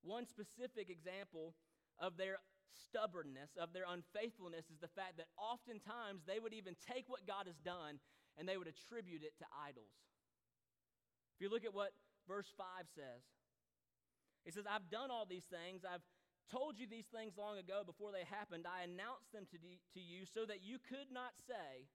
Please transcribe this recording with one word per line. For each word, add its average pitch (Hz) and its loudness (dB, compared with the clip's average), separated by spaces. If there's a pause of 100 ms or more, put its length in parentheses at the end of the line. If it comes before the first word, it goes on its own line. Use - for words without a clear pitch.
One 226 2
specific 220 -2
example 170 -2 (460)
of 175 4
their 190 4 (500)
stubbornness, 156 2 (100)
of 170 2
their 185 2
unfaithfulness, 175 0
is 156 -12
the 170 -4
fact 185 0
that 165 -4
oftentimes 214 0
they 190 4
would 226 2
even 190 -4
take 254 2
what 226 -2
God 196 2
has 165 -6
done 151 0 (380)
and 170 2
they 190 8
would 180 0
attribute 175 -4
it 151 -2
to 151 -8 (200)
idols. 120 -8 (1400)
If - -4
you 196 6
look 220 6
at 269 0
what 202 4 (380)
verse 196 0 (100)
five 185 -4
says, 127 -6 (1200)
it 165 -6
says, 202 -2
"I've 202 2
done 233 2
all 226 2
these 180 -4
things. 180 -4
I've 175 0 (440)
told 254 2
you 247 -2
these 220 -6
things 220 -2
long 208 0
ago 190 2
before 202 -4
they 190 4
happened. 185 -2
I 180 0
announced 208 -2
them 208 -4
to 175 -10
de-, 180 -10 (140)
to 190 -4
you 180 -6
so 220 2
that 202 -2
you 226 -4
could 269 -4
not 254 -2
say 143 -4